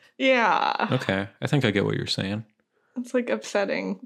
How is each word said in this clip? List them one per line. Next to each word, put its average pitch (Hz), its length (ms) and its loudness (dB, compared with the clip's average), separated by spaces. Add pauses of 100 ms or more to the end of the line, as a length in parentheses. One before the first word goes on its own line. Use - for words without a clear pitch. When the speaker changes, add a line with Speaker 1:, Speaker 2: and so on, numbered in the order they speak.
(180)
Speaker 1:
Yeah. 240 760 2
Speaker 2:
Okay. 101 340 0 (140)
I 131 60 0
think 139 180 2
I 107 60 4
get 98 120 2
what 104 120 0
you're 101 120 -4
saying. 104 380 -4 (500)
Speaker 1:
It's, - 180 -8
like, 240 160 -2
upsetting. 202 760 -4